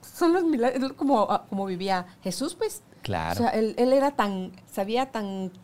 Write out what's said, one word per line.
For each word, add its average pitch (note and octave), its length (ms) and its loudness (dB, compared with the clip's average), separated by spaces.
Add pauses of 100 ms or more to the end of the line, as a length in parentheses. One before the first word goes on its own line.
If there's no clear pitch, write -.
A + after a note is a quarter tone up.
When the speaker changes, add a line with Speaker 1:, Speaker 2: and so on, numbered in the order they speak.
Speaker 1:
Son - 300 0
los F4+ 120 2
milagros, C4 500 0
como, C4+ 360 2
ah, - 180 0
como G3 180 -4
vivía F#3 400 -2 (160)
Jesús, B3 320 -4
pues. - 280 -6 (200)
Speaker 2:
Claro. E2+ 380 -2
Speaker 1:
O A#3 40 2
sea, A#3 60 2
él, A3 280 0
él B3 140 4
era C#4 200 4
tan, G3 400 -2 (180)
sabía G#3 420 -2
tan G3 380 -6 (140)